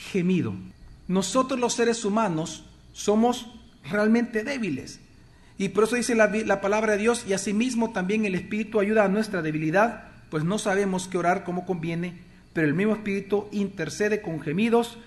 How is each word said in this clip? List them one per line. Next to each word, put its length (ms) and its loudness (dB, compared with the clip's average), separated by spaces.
gemido. 440 0
Nosotros 520 0
los 160 0
seres 280 0
humanos 600 -2
somos 580 2
realmente 540 2
débiles. 560 -6
Y 120 -2
por 160 4
eso 100 0
dice 180 0
la, 140 6
la 320 0
palabra 320 2
de 60 2
Dios, 280 2
"Y 60 -2
asimismo 600 0
también 340 0
el 100 -2
Espíritu 460 -2
ayuda 240 4
a 20 4
nuestra 340 0
debilidad, 680 0
pues 140 -2
no 160 0
sabemos 480 0
qué 100 -4
orar 280 2
como 200 -4
conviene, 540 -4
pero 160 2
el 60 2
mismo 220 2
Espíritu 580 -2
intercede 680 -2
con 200 -6
gemidos 640 2